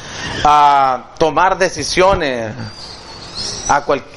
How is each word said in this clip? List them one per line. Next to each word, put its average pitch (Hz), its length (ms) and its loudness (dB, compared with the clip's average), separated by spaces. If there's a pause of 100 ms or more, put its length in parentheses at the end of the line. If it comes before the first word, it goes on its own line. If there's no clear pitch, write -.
(440)
a 143 720 4
tomar 165 400 2
decisiones 160 960 0 (1160)
a 143 140 2
cual-, 139 200 -2 (140)